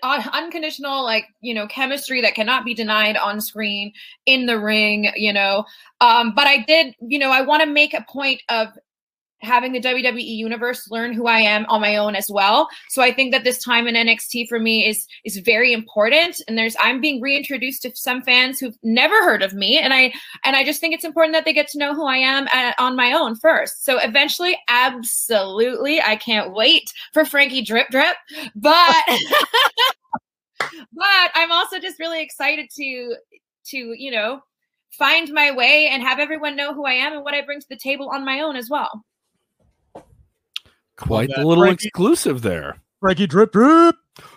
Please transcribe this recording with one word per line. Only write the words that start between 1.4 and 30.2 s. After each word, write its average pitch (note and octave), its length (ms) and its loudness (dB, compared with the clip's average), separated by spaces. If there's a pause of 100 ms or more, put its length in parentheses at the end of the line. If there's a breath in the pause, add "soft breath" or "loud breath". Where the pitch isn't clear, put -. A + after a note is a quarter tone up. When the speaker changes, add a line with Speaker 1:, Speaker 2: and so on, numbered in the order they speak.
Speaker 1:
you A#3 140 -8
know, G#3 100 -6
chemistry C4 560 -6
that G#3 140 0
cannot A#3 280 0
be A#3 120 -6
denied G#3+ 420 0
on G#3 240 -4
screen, G#3 500 -8 (360 loud breath)
in C4 180 2
the A#3 140 0
ring, G#3 560 0
you G#3 180 -2
know. G3+ 320 0 (340 soft breath)
Um, A#3 360 4
but C#4 100 4
I C#4 140 6
did, D#4 420 2
you A#3+ 160 -4
know, C4+ 140 0
I C4 100 4
wanna D4+ 240 2
make D4 300 2
a A3+ 120 -8
point C4+ 420 -6
of A3+ 180 0 (760)
having A#3+ 300 0
the B3+ 80 -4
W B3+ 240 -2
W A#3+ 220 -4
E A3 80 -10
universe A3+ 580 -6
learn A#3 220 -6
who A#3 140 -4
I A3+ 120 4
am G#3+ 300 2
on G#3+ 120 2
my G#3 140 0
own G#3 200 0
as G3 140 -4
well. G#3 380 2 (220 loud breath)
So C4 120 0
I B3 120 4
think B3+ 180 -2
that B3+ 120 0
this B3 200 -2
time A#3 240 0
in A3+ 80 0
N A#3 140 0
X A3+ 180 -2
T A#3+ 200 -6
for A#3 120 -4
me A3 280 0
is, G#3+ 200 -4 (160 loud breath)
is G3+ 140 -10
very A#3 360 2
important. A#3 720 0
And A3+ 100 -4
there's, A3+ 220 -2
I'm A#3+ 220 0
being C#4 200 -2
reintroduced C4+ 600 -6
to B3+ 120 -8
some B3+ 260 -6
fans B3+ 380 0
who've B3 240 -8
never B3 400 2
heard A#3+ 180 2
of F#3+ 120 -2
me. G3+ 260 0
And C4+ 140 2
I, C4 180 4 (320 loud breath)
and C4+ 120 2
I C4+ 80 2
just C#4+ 180 -4
think D#4+ 120 -2
it's E4 120 -6
important D#4+ 280 2
that D#4+ 120 0
they D#4+ 80 0
get D4 160 0
to D4 80 -10
know C#4+ 180 -2
who D#4 100 -4
I C4 120 0
am, C4+ 360 0
uh, B3 260 0
on B3+ 160 0
my B3 180 2
own C4+ 220 0
first. - 500 0
So B3+ 140 2
eventually, D4 580 0 (100)
absolutely, A#3+ 1300 0
I G#3+ 160 0
can't G#3+ 360 -2
wait A#3+ 380 2 (220 loud breath)
for D#4 120 4
Frankie C4 380 0
Drip A3+ 260 0
Drip, C#4+ 260 0 (400 loud breath)
but, E4 400 6 (120)
<laughs> - 1500 -2 (340 loud breath)